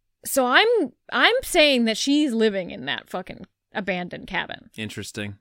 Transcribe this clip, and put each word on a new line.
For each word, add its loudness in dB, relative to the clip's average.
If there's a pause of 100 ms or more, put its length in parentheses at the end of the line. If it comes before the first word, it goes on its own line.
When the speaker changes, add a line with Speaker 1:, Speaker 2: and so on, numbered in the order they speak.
(260)
Speaker 1:
So 0
I'm, 4 (440)
I'm 2
saying 4
that 0
she's 2
living 0
in -12
that -6
fucking -10 (260)
abandoned -6
cabin. -6
Speaker 2:
Interesting. -10